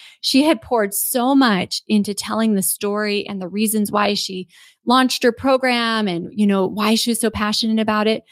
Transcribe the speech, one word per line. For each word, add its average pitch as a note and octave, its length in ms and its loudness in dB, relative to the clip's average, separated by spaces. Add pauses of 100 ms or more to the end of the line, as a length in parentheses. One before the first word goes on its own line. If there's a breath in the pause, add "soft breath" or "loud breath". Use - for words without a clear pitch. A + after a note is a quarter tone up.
(200 loud breath)
she - 240 2
had D4+ 180 2
poured G#3 300 0
so B3+ 440 0
much A3+ 500 2
into G#3 280 0
telling G#3+ 400 -2
the G3 80 0
story G#3 680 -4
and G3 120 -8
the F#3 80 -10
reasons G#3 440 -2
why G#3 220 2
she F#3 340 -8 (380 soft breath)
launched B3+ 360 2
her B3 80 4
program A#3+ 800 0
and, F3 240 -6
you G#3 140 0
know, G3 200 2
why G#3+ 280 0
she A3+ 160 -2
was A3+ 100 -2
so A3 100 0
passionate G#3+ 500 -4
about G#3+ 280 0
it. A3 240 -4